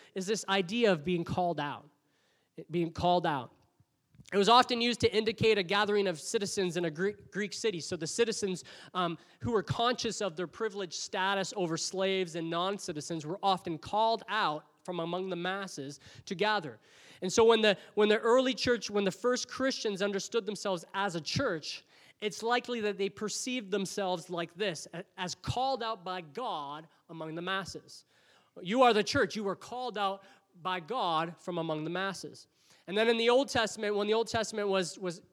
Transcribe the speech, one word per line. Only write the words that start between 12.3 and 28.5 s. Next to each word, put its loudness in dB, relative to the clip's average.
and -4
non-citizens -4
were -8
often 0
called 2
out 0
from -6
among -2
the -4
masses -6
to -6
gather. 0
And -2
so 8
when 8
the, 6
when 6
the 6
early 6
church, 0
when 2
the 2
first -2
Christians -2
understood -2
themselves -4
as -2
a -2
church, -4
it's -6
likely 0
that -2
they -2
perceived -6
themselves -2
like -6
this, -6
a-, -12
as -6
called -2
out -6
by -6
God -8
among -8
the -6
masses. -6